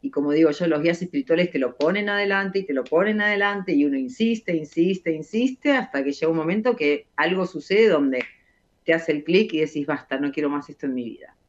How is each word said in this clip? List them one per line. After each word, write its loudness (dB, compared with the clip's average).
Y -8
como -2
digo 4
yo, -2
los 0
guías 0
espirituales 0
te -4
lo -2
ponen 0
adelante 0
y -6
te -6
lo -2
ponen 2
adelante 0
y 4
uno 0
insiste, -2
insiste, 0
insiste, 0
hasta -2
que -2
llega 0
un 2
momento 0
que 0
algo 0
sucede 2
donde 2
te 2
hace 0
el -2
clic 2
y 0
decís, -2
"Basta, -6
no -2
quiero -2
más -6
esto -10
en -4
mi -6
vida". -14